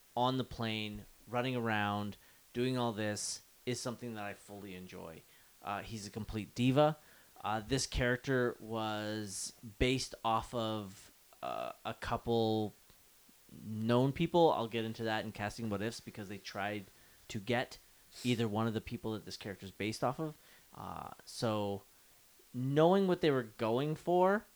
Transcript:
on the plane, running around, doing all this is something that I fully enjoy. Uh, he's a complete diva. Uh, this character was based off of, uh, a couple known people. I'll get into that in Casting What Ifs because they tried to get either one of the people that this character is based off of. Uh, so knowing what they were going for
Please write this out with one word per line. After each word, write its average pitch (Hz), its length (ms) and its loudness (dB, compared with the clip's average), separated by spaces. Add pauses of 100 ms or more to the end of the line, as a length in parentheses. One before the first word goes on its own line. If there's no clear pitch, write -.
(160)
on 127 220 2
the 127 60 0
plane, 107 640 -4 (220)
running 123 280 0
around, 104 600 2 (360)
doing 127 240 2
all 120 140 2
this 104 500 -2 (240)
is 123 140 -2
something 117 360 -6
that 107 80 -8
I 101 100 -6
fully 101 420 -12
enjoy. 90 460 -12 (420)
Uh, 101 160 -4
he's 101 260 -8
a 101 60 -12
complete 107 420 -6
diva. 135 440 6 (460)
Uh, 110 240 -2
this 131 200 0
character 123 720 2
was 107 920 -4 (260)
based 127 440 2
off 110 300 0
of, 110 580 -4 (320)
uh, 62 280 -4 (140)
a 110 80 -4
couple 110 800 2 (920)
known 117 460 2
people. 165 440 6
I'll 113 120 0
get 113 180 -2
into 113 180 -6
that 110 220 0
in 107 60 -8
Casting 107 380 -4
What 98 120 0
Ifs 113 180 -4
because 104 280 -12
they 101 100 -10
tried 101 540 -6 (380)
to 117 100 -6
get 117 400 -2 (440)
either 120 240 2
one 107 200 0
of 113 60 0
the 107 80 -2
people 113 320 -6
that 104 120 -8
this 92 120 -12
character 98 280 -10
is 95 60 -12
based 110 320 -4
off 131 160 0
of. 156 160 -6 (420)
Uh, 90 320 -10 (160)
so 104 580 -2 (680)
knowing 156 540 6
what 180 140 4
they 156 100 6
were 131 120 4 (140)
going 127 380 2
for 180 500 4 (100)